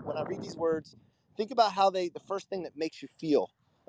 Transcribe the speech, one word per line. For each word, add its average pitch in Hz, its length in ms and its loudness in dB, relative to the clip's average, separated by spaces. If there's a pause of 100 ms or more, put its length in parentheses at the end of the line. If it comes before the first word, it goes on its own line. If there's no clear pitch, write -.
when 147 120 -6
I 156 80 -4
read 175 180 -8
these - 140 -10
words, 160 400 -2 (400)
think 214 160 -4
about 226 200 4
how 196 180 6
they, 185 200 0
the 151 100 -14
first - 280 -6
thing 185 160 -6
that 131 120 -12
makes 160 260 -6
you 139 60 -10 (120)
feel, 139 300 2 (380)